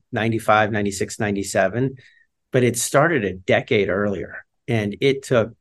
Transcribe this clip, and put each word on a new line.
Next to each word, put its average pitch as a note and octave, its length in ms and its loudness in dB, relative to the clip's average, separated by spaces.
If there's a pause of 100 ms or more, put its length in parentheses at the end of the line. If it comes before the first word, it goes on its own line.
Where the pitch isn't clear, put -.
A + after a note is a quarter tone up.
(120)
ninety-five, G#2+ 600 2
ninety-six, G2+ 460 -4
ninety-seven, G#2 760 -2 (560)
but B2+ 120 4
it A#2+ 120 2
started C#3+ 480 2
a F#2+ 80 -2
decade G#2+ 560 0
earlier. G2 560 -4 (240)
And G#2 320 -2
it C3+ 220 0
took A2+ 380 0